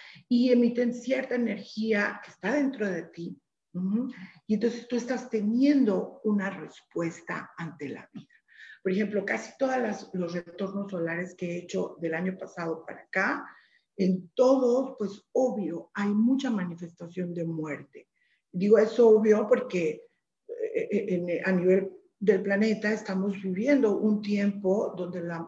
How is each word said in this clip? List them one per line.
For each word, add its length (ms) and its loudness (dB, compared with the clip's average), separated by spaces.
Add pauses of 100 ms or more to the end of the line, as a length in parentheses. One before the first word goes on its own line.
(300)
y 220 4
emiten 420 4
cierta 420 -4
energía 880 -2
que 80 -20
está 220 -4
dentro 340 0
de 160 -4
ti. 320 -12 (380)
Ujú. 360 -2 (360)
Y 80 0
entonces 340 -2
tú 80 -4
estás 340 -4
teniendo 920 4
una 280 2
respuesta 1080 -8
ante 320 -10
la 240 -12
vida. 160 -16 (540)
Por 80 0
ejemplo, 340 -2
casi 320 -6
todas 240 0
las, 320 -6
los 200 -4
retornos 580 -8
solares 440 -4
que 160 -6
he 60 -6
hecho 420 -6
del 140 -4
año 240 -4
pasado 480 -8
para 160 -16
acá, 440 -4 (500)
en 400 0
todos, 640 4
pues 260 -8 (100)
obvio, 600 -2
hay 160 -2
mucha 400 2
manifestación 840 -6
de 100 -4
muerte. 640 -8 (440)
Digo, 280 6
es 200 2
obvio 480 8
porque, 560 0 (440)
eh, 440 -6
eh, 180 0
en, 180 0 (180)
a 60 2
nivel 400 2 (280)
del 220 2
planeta 500 0
estamos 500 -4
viviendo 560 2
un 220 2
tiempo 800 0
donde 240 -8
la 260 -8